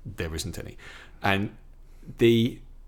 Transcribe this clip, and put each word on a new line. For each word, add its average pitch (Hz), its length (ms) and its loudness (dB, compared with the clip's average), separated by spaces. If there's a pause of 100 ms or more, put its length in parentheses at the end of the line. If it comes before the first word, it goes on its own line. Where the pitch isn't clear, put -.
there 80 280 -6
isn't 80 240 -6
any, - 180 -12 (460)
and 101 300 2 (680)
the, 117 400 6 (300)